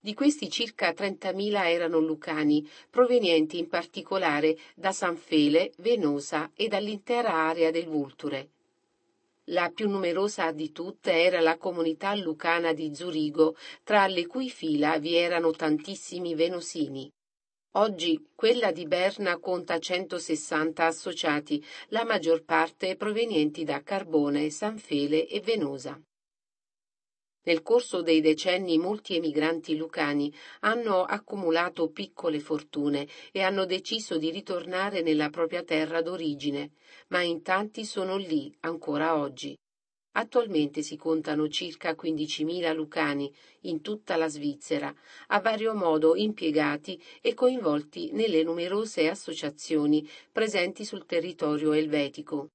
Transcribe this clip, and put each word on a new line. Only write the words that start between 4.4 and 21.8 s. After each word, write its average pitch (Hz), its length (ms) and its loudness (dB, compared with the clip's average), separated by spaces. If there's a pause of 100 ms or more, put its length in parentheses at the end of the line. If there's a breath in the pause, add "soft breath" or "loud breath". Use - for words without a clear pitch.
da 190 160 -2
San 175 240 -2
Fele, 156 640 2
Venosa 160 760 -2
e 226 140 -2
dall'intera 208 640 -2
area 160 380 2
del 165 160 -2
Vulture. 143 640 -6 (960)
La 175 280 0
più 214 140 -2
numerosa 190 640 0
di 151 180 -6
tutte 185 420 -4
era 175 280 4
la 165 160 4
comunità 170 580 -2
lucana 170 600 0
di 156 200 -6
Zurigo, 156 600 2 (260 loud breath)
tra 202 240 4
le 180 200 -2
cui 254 240 -4
fila 156 480 0
vi 165 180 0
erano 170 340 4
tantissimi 165 840 -4
venosini. 156 760 -2 (640)
Oggi 175 640 0
quella 220 360 4
di 165 160 -6
Berna 180 520 0
conta 180 420 -2
centosessanta 165 1080 -2
associati, 151 760 -2 (260 loud breath)